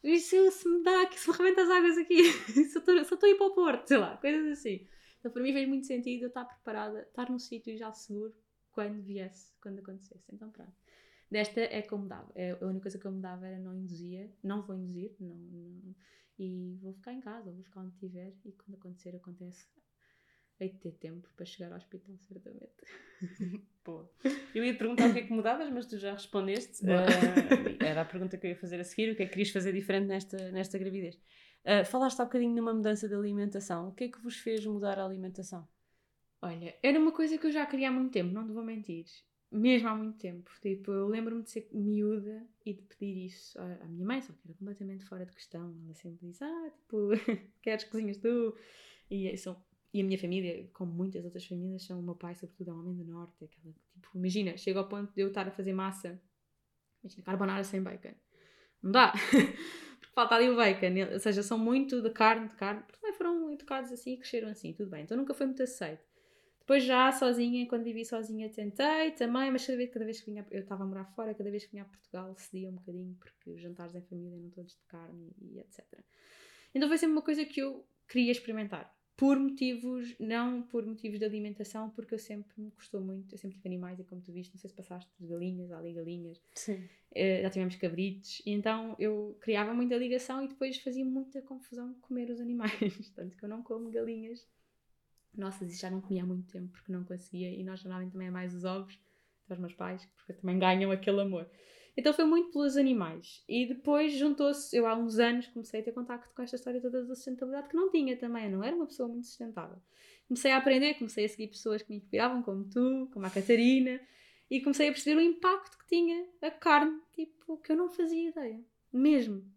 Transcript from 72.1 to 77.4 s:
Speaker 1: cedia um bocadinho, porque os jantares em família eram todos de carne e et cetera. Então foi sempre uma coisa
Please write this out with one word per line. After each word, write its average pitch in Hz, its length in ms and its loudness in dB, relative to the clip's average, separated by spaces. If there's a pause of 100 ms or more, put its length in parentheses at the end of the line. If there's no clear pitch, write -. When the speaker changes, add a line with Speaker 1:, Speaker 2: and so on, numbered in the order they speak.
Speaker 1:
cedia 185 320 -10
um 185 60 -12
bocadinho, 185 440 -12
porque - 300 -20
os 170 100 -14
jantares 175 340 -14
em 180 60 -10
família 175 380 -14
eram 170 100 -16
todos 180 240 -18
de - 160 -20
carne 170 420 -18 (120)
e - 180 -16
et - 100 -20
cetera. - 320 -20 (720)
Então 285 140 4
foi 320 80 4
sempre 311 160 4
uma 302 100 2
coisa 302 220 0